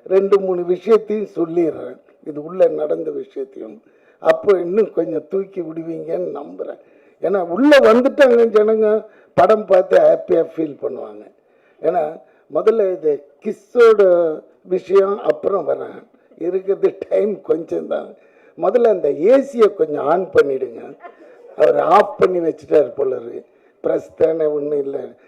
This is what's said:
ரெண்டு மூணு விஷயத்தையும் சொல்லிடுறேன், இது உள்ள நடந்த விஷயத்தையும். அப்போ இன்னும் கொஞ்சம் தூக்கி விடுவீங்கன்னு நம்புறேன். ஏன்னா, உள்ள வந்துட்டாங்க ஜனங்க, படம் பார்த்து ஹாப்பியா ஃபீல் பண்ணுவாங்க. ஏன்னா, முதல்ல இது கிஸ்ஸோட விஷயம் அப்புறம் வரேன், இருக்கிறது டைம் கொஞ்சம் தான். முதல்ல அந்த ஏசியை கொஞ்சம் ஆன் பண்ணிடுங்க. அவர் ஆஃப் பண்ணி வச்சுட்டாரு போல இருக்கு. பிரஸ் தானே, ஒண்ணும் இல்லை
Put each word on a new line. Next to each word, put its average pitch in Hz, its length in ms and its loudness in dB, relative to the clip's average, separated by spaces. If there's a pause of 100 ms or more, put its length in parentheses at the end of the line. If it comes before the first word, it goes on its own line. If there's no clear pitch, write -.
ரெண்டு 196 360 2
மூணு 180 240 -4
விஷயத்தையும் 208 680 0
சொல்லிடுறேன், 156 680 -4 (240)
இது 147 200 -12
உள்ள 175 240 -4
நடந்த 156 420 -6
விஷயத்தையும். 139 720 -14 (360)
அப்போ - 400 0
இன்னும் 175 340 -4
கொஞ்சம் 165 360 -6
தூக்கி 190 340 -8
விடுவீங்கன்னு 160 840 -10
நம்புறேன். - 340 -14 (440)
ஏன்னா, 180 240 -2
உள்ள 254 320 4
வந்துட்டாங்க 240 680 4
ஜனங்க, 214 600 2 (300)
படம் 208 320 2
பார்த்து 180 320 2
ஹாப்பியா 165 580 2
ஃபீல் 156 260 -6
பண்ணுவாங்க. 110 480 -12 (520)
ஏன்னா, 160 380 -4 (340)
முதல்ல 196 380 0
இது 156 320 -2 (200)
கிஸ்ஸோட 214 640 4 (560)
விஷயம் 190 560 0
அப்புறம் 165 500 -2
வரேன், - 340 -8 (360)
இருக்கிறது 185 600 -2 (100)
டைம் 190 320 -2
கொஞ்சம் 165 460 -4
தான். - 280 -8 (440)
முதல்ல 220 300 2
அந்த 170 220 0
ஏசியை 220 640 2
கொஞ்சம் 147 300 -2
ஆன் 175 260 0
பண்ணிடுங்க. 127 680 -2 (600)
அவர் 147 220 4
ஆஃப் - 400 2
பண்ணி 185 200 2
வச்சுட்டாரு 151 560 0
போல 131 220 -4
இருக்கு. 120 280 -14 (360)
பிரஸ் - 340 -4
தானே, 160 300 0
ஒண்ணும் 151 340 -2
இல்லை 139 220 -6 (280)